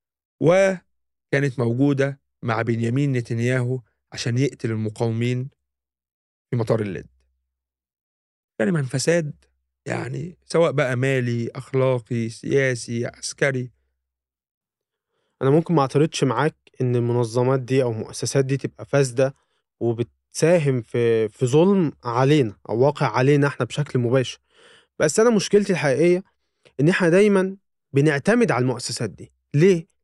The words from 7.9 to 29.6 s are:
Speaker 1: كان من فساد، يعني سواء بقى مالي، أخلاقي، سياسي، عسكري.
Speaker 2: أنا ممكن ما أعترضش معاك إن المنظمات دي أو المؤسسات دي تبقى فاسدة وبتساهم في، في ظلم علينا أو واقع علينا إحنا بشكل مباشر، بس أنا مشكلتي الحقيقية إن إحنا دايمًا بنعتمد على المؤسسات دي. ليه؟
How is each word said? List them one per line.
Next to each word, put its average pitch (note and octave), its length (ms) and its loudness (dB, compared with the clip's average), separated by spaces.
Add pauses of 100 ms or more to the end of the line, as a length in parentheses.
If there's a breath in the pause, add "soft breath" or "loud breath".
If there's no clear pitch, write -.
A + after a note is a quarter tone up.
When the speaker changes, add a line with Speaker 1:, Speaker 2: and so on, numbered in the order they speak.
Speaker 1:
كان G#3 140 0
من D3+ 100 0
فساد، D3 500 -2 (520)
يعني C3 600 -8
سواء E3 260 0
بقى C3 240 -2
مالي، B2 600 -2
أخلاقي، B2 760 -2
سياسي، B2 760 -4
عسكري. B2+ 640 -4 (1700)
Speaker 2:
أنا C3 80 0
ممكن E3 240 2
ما D#3+ 80 4
أعترضش D#3+ 420 0
معاك C3+ 320 0 (260)
إن B2 140 0
المنظمات A#2+ 640 0
دي B2+ 240 0
أو A#2+ 80 -2
المؤسسات A#2+ 540 -4
دي C3+ 120 -2
تبقى - 280 -10
فاسدة C3+ 500 0 (440)
وبتساهم C3 1000 0
في، A2+ 480 0
في - 160 -4
ظلم E3 460 4 (120)
علينا B2 520 2 (140)
أو A2 100 -2
واقع C#3+ 280 2
علينا C#3 400 2
إحنا C3+ 180 -4
بشكل C3+ 340 -4
مباشر، A#2+ 400 0 (600 soft breath)
بس D3+ 200 0
أنا A3+ 100 4
مشكلتي G3+ 440 2
الحقيقية D#3 500 0 (560 soft breath)
إن D3 100 4
إحنا F#3 200 2
دايمًا F#3+ 480 2 (360)
بنعتمد D#3 580 2
على B2 100 0
المؤسسات A#2+ 480 -4
دي. D#2+ 220 -20 (220)
ليه؟ E3 340 2 (160)